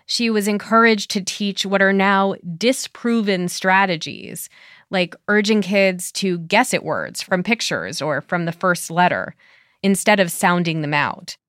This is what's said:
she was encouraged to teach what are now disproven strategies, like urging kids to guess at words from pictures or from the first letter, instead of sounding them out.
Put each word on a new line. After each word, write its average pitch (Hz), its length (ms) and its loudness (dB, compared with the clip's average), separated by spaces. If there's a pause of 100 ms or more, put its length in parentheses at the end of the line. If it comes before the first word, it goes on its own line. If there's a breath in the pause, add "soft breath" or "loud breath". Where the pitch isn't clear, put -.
she 233 240 -2
was 214 180 0
encouraged 214 640 2
to 202 100 -2
teach 202 420 -4
what 196 160 0
are 196 120 4
now 196 420 2 (240)
disproven 214 880 0
strategies, 185 1000 -2 (400 loud breath)
like 180 260 -2 (120)
urging 208 340 2
kids 190 500 0
to 185 280 -2
guess 190 340 2
at - 100 -2
words 101 380 -6
from 180 200 -2
pictures 160 600 -4
or 147 180 -2
from 175 240 -4
the 165 80 -4
first 175 380 -2
letter, 165 440 0 (480 soft breath)
instead 196 380 4
of 175 100 0
sounding 175 520 0
them 147 100 -4
out. - 460 -2 (100)